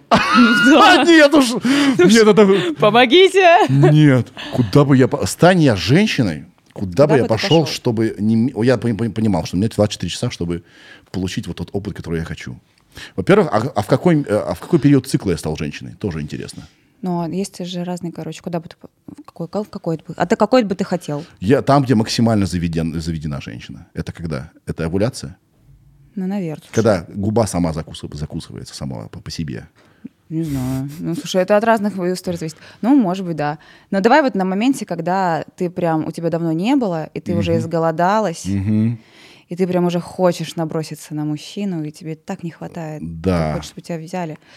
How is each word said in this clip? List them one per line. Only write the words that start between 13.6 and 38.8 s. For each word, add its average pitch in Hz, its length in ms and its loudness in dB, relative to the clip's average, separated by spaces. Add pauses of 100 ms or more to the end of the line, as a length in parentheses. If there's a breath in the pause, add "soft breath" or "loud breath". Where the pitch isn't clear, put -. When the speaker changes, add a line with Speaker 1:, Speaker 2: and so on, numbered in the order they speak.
Speaker 1:
а 208 60 -2
в 202 60 -6
какой, 156 340 2
э, 104 160 0
а - 160 -4
в - 60 -10
какой - 200 0
период 143 280 4
цикла - 240 -2
я 80 60 -2
стал 78 200 -6
женщиной? 69 420 -10
Тоже 78 220 -6
интересно. - 420 -12 (380)
Speaker 2:
Ну, 180 200 -4
а 170 60 -6
есть 185 380 -8
же 175 180 -8
разные, 175 300 -8
короче, 160 300 -14
куда 175 160 -6
бы 165 100 -12
ты... - 100 -20
По-, - 100 -20 (180)
в - 180 -20
какой, - 220 -12
кол-, 202 180 -6
в - 40 -18
какой 170 280 -6
бы, - 180 -16
а 180 120 -4
ты - 80 0
какой 254 280 2
бы 190 120 -6
ты 196 80 -4
хотел? 151 420 -6 (140)
Speaker 1:
Я 120 240 2
там, 139 200 4
где 123 120 2
максимально 110 500 2
заведен-, 82 560 -2
заведена 78 400 -6
женщина. - 540 -16
Это - 160 -10
когда? 78 400 -10 (160)
Это 82 180 -6
овуляция? 95 520 -4 (800)
Speaker 2:
Ну, 185 120 -6
наверное. 180 440 -8
Speaker 1:
Когда 101 380 0
губа 104 380 -2
сама 87 260 -2
закусыв-, 80 420 -12
закусывается 73 600 -12
сама 62 320 -12
по, - 140 -20
по - 100 -14
себе. 71 360 -10 (640 loud breath)
Speaker 2:
Не 160 140 -6
знаю. 135 440 -6 (120)
Ну, 165 160 -6
слушай, 175 260 -2
это 202 160 2
от 208 60 0
разных 214 340 0
историй 180 400 -4
зависит. 160 200 -10 (260 loud breath)
Ну, 247 120 4
может 190 300 0
быть, 170 100 -6
да. 147 220 -4 (320 soft breath)
Но 196 100 -2
давай 233 220 4
вот 262 140 -2
на 190 100 -2
моменте, 208 400 -2
когда 175 580 -2 (120)
ты 185 160 -4
прям, 165 360 -2
у - 40 -6
тебя 170 180 -6
давно 165 220 -2
не 190 240 0
было, 180 400 -2
и - 40 -8
ты - 160 -4
уже 180 180 0
Speaker 1:
Мгм. 165 80 2
Speaker 2:
изголодалась, 165 840 0
Speaker 1:
Мгм. 107 540 0 (480 loud breath)